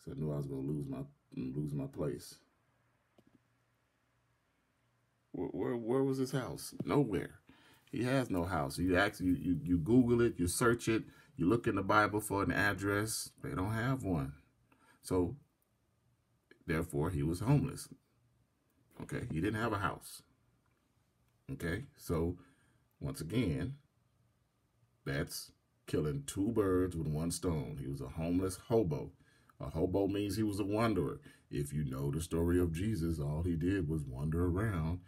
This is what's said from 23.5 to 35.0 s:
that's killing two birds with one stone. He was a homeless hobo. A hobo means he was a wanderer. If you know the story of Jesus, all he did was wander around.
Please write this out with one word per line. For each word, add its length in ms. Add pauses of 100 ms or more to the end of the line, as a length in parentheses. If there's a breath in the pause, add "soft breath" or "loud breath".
that's 460 (360)
killing 400
two 220
birds 480
with 120
one 220
stone. 500
He 80
was 120
a 80
homeless 500 (100)
hobo. 420 (500 soft breath)
A 80
hobo 380
means 300
he 60
was 180
a 40
wanderer. 560 (300 loud breath)
If 220
you 120
know 260
the 100
story 400
of 120
Jesus, 460
all 240
he 140
did 320
was 140
wander 440
around. 600